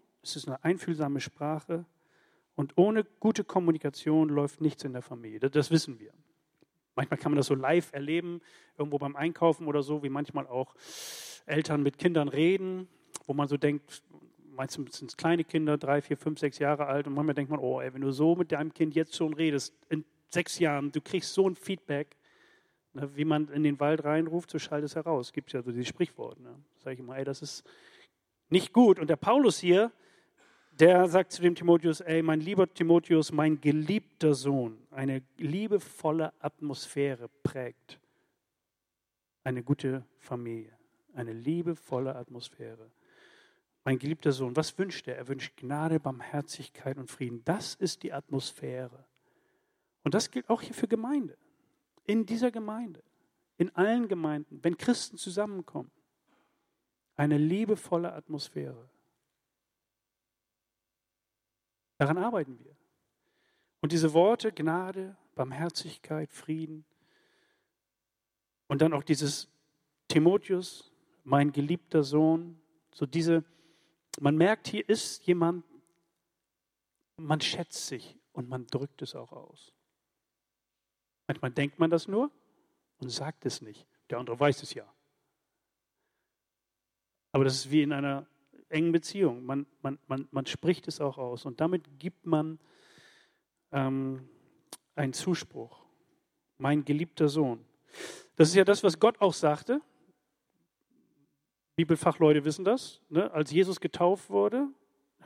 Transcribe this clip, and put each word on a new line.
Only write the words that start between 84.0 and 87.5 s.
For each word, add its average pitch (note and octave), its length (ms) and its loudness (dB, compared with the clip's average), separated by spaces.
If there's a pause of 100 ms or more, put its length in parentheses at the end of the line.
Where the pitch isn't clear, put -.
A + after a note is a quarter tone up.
Der A#2+ 80 -6
andere A#2+ 220 -8
weiß C#3+ 240 2
es - 100 -16
ja. G#2 180 -16 (2500)
Aber C3+ 120 4
das C3 120 4